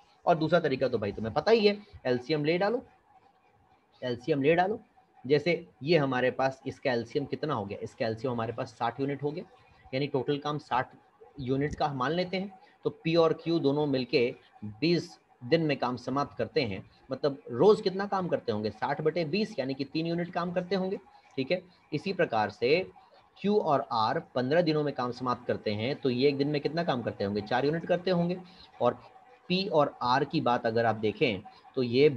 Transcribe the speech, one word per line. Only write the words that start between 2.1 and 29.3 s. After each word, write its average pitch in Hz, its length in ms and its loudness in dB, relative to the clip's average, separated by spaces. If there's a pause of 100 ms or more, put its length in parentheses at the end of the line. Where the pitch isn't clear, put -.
ले 165 120 2
डालो, 214 260 0 (1160)
एलसीएम 127 420 -2
ले 156 120 6
डालो। 190 240 2 (460)
जैसे 147 400 2 (180)
ये 160 140 4
हमारे 127 340 2
पास 135 360 -2
इसका 131 240 -4
एलसीएम 120 340 -2
कितना 143 280 -4
हो 107 120 -2
गया, 98 180 -8
इसका - 220 -6
एलसीएम 113 280 -2
हमारे 117 200 -4
पास 127 260 -8
साठ 117 200 -4
unit 139 240 -4
हो 147 80 -2
गया, 147 120 -10 (500)
यानी 135 140 -2
total 143 300 -2
काम 147 220 -4
साठ 127 320 -2 (480)
unit 139 360 -2
का 151 180 -2
मान 131 180 -2
लेते 180 260 -2
हैं। 196 140 -6 (340)
तो 151 40 0 (140)
P 160 120 0
और 160 180 6
Q 160 260 -2
दोनों 143 280 2
मिलके 131 460 2 (460)
बीस 165 380 0 (240)
दिन 135 200 2
में 151 160 2
काम 123 200 -2
समाप्त 139 400 -4
करते 117 240 -2
हैं, 101 220 -4 (280)
मतलब 135 300 -2 (100)
रोज 190 300 6
कितना 190 260 -2
काम 190 200 -2
करते 139 240 -2
होंगे, 107 180 -2
साठ 131 320 -4
बटे 156 240 0
बीस, 202 340 -4
यानी 131 140 -4
कि 139 100 -6
तीन 160 240 -4
यूनिट 170 260 -4
काम 175 180 -4
करते 180 240 -4
होंगे। 190 220 -2 (400)
ठीक 135 140 -2
है, 185 100 -2 (320)
इसी 151 200 -4
प्रकार 120 360 0
से 131 300 2 (600)
Q 208 180 2
और 147 340 2
R 120 280 2 (160)
पन्द्रह 131 260 2
दिनों 151 220 2
में 143 100 -2
काम 123 180 -4
समाप्त 123 360 -4
करते 107 260 -2
हैं, 113 220 -2
तो - 140 -2
ये 123 200 4
एक 139 80 -2
दिन 139 100 0
में 151 140 0
कितना 156 220 -2
काम 143 180 -2
करते 110 220 -4
होंगे, 101 180 0
चार 123 240 0
यूनिट 160 200 -2
करते 175 260 0
होंगे। 175 260 0 (440)
और 120 180 2 (500)